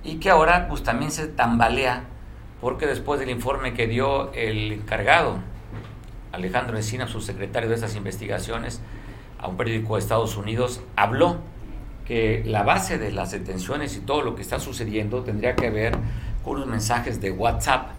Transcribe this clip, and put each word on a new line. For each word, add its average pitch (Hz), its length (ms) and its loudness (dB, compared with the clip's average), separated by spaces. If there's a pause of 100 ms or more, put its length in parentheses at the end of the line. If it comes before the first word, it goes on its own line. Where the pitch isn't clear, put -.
Y 160 160 -6
que 185 100 2
ahora, 170 380 8
pues, 143 160 -4
también 135 260 0
se 151 160 -4
tambalea, 123 800 4 (560)
porque - 260 -2
después 143 340 0
del 127 120 -2
informe 123 420 -2
que 117 140 2
dio 135 460 2
el 107 400 -2
encargado, 110 640 4 (920)
Alejandro 110 460 -2
Encina, 113 300 -4
subsecretario 110 640 -4
de 117 60 4
estas 110 200 -4
investigaciones, 110 840 -4 (580)
a - 80 -6
un 92 100 -6
periódico 110 380 0
de 101 60 2
Estados 110 360 2
Unidos, 113 440 -2 (140)
habló 135 460 4 (640)
que 113 400 2
la 107 160 2
base 170 380 2
de 104 120 -2
las 92 200 -2
detenciones 95 640 -4
y 95 60 -8
todo 139 200 2
lo 120 140 -2
que 107 80 -8
está 135 160 -4
sucediendo 107 640 -2
tendría 113 320 0
que 120 160 2
ver 107 260 2 (460)
con 143 140 -4
unos 135 100 -4
mensajes 113 520 0
de 95 120 -2
WhatsApp. 120 680 2